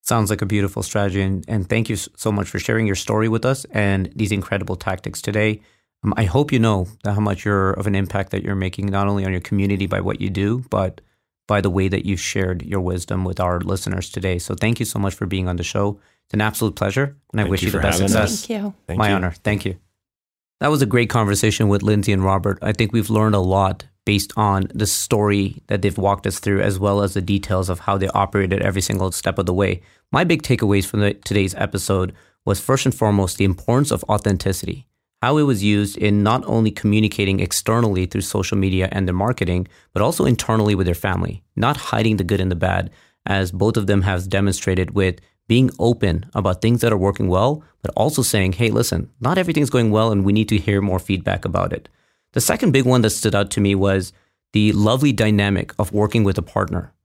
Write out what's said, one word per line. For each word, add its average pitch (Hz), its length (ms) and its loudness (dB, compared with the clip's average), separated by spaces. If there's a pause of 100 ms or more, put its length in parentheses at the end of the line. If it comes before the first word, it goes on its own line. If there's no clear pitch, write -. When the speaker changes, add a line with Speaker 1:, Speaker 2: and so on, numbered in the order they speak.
Speaker 1:
Sounds 110 260 0
like 104 120 0
a 104 60 0
beautiful 101 360 -2
strategy, 98 380 -2
and, 95 260 -2
and 101 220 -4
thank 113 180 0
you 110 80 -4
s-, - 220 -8
so 110 140 -2
much 101 180 -2
for - 100 -6
sharing 113 280 0
your 98 80 0
story 110 340 0
with 110 160 -2
us 131 260 -2
and 98 440 0
these 101 160 -2
incredible 98 440 -4
tactics - 460 -6
today. 107 400 -2 (420)
Um, 107 140 0
I 110 80 2
hope 135 260 0
you 131 80 2
know 104 280 2 (160)
that 104 100 0
how 104 80 0
much 101 240 -2
you're, 98 260 2
of 101 160 -4
an 101 80 0
impact 98 360 -2
that 98 120 -4
you're 98 120 -4
making, 95 320 -4
not 98 200 0
only 101 180 0
on 95 60 -2
your 90 100 -4
community 98 440 0
by 95 160 -2
what 95 180 -4
you 98 100 -4
do, 107 400 -2
but 95 300 -2 (480)
by 104 140 2
the 98 80 0
way 95 180 0
that 95 180 -2
you've 95 140 -2
shared 92 440 -2
your 98 180 -4
wisdom 90 420 -4
with 92 160 -4
our 90 220 0
listeners 95 480 -4
today. 90 300 -4
So 98 160 -6
thank 110 240 -2
you 113 60 -2
so - 140 -6
much 98 140 -2
for - 140 -6
being 92 200 -4
on 90 100 -2
the 87 60 -6
show. 101 360 -2 (260)
It's - 80 -10
an 104 80 0
absolute 107 340 -2
pleasure, 135 400 -2 (160)
and 107 80 -2
I 107 40 2
Speaker 2:
Thank 92 80 0
Speaker 1:
wish 92 100 0
Speaker 2:
you 92 60 -2
Speaker 1:
you 87 40 0
the 92 60 -2
Speaker 2:
for - 60 0
Speaker 1:
best 87 180 0
Speaker 2:
having 98 160 2
us. 104 140 2
Speaker 1:
success. - 160 -6
Speaker 3:
Thank 214 160 -4
you. 202 100 -6 (140)
Speaker 2:
Thank 92 100 -6
Speaker 1:
My 107 120 2
Speaker 2:
you. 98 60 4
Speaker 1:
honor. 92 180 -2 (100)
Thank 104 220 -2
you. 92 100 -4 (840)
That 147 100 2
was 151 100 2
a 135 40 4
great 120 240 2
conversation 104 600 2
with 101 140 2
Lindsay 104 280 2
and 95 120 2
Robert. 95 380 0
I 107 100 -2
think 107 200 0
we've 107 180 0
learned 107 260 4
a 101 40 4
lot 95 460 0 (200)
based 104 300 0
on 98 380 0
the 104 120 -2
story 101 800 0
that 101 140 -2
they've 98 160 -2
walked 98 280 0
us 92 140 -4
through, 101 220 0
as 98 180 0
well 101 220 2
as 95 120 -2
the 98 80 -2
details 95 480 -2
of 87 120 -4
how 98 160 0
they 95 120 -2
operated 98 520 0
every 95 200 0
single 92 300 -2
step - 280 -4
of 92 60 0
the 90 80 0
way. 95 280 0 (300)
My 147 120 2
big 165 200 2
takeaways 101 420 2
from 104 160 -2
the, 101 120 2
today's 98 420 -2
episode 95 580 -2 (320)
was, 98 140 0
first - 260 0
and 127 100 2
foremost, 101 420 0
the 98 80 2
importance 120 460 0
of 95 180 -2
authenticity, 98 760 -2 (340)
how 139 160 2
it 151 60 4
was 120 200 2
used 104 340 2
in 104 260 2
not 120 220 2
only 110 260 2
communicating 104 680 0
externally 98 640 0
through 95 160 -4
social 98 360 -2
media 95 340 0
and 95 160 -2
their 90 80 0
marketing, 92 520 -2 (260)
but 98 80 0
also 139 240 0
internally 110 500 2
with 92 100 0
their 87 100 0
family, 90 480 -4 (120)
not 127 220 0
hiding 110 400 0
the 98 60 -2
good 92 180 0
and 92 100 0
the 87 40 0
bad, 92 340 0 (360)
as 95 260 0
both 101 260 0
of 101 100 0
them 98 160 4
have 92 260 -2
demonstrated 95 600 0
with 92 280 0 (280)
being 127 220 4 (100)
open 101 540 0
about 92 280 0
things 117 200 2
that 117 120 2
are 104 40 0
working 98 300 0
well, 117 340 2 (220)
but - 120 -4
also 131 280 0
saying, 98 300 2
"Hey, 110 180 2
listen, 107 380 0 (100)
not 147 180 0
everything's 156 320 0
going 117 220 2
well 110 200 4
and 98 120 2
we 101 100 4
need 107 160 2
to 107 80 2
hear 101 240 2
more 92 180 0
feedback 95 460 -2
about 92 280 -2
it." - 140 -10 (460)
The 127 80 0
second 220 300 2
big 135 140 4
one 127 160 6
that 107 80 4
stood 104 260 0
out 101 160 0
to 104 100 0
me 101 140 4
was 95 380 0 (400)
the 107 180 4
lovely 120 400 4
dynamic 101 680 2
of 101 140 -2
working 104 320 2
with 98 140 2
a 87 40 -2
partner 90 520 -4 (120)